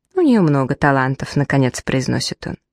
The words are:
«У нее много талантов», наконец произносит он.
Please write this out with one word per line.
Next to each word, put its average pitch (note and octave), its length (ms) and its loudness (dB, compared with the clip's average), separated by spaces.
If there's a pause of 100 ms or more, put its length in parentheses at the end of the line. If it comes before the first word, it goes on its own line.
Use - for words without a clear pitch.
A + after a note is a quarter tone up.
(160)
«У F#4 60 0
нее B3 200 4
много C#3+ 340 2
талантов», C3+ 640 0
наконец C#3 440 0
произносит - 640 -4
он. - 120 -10 (160)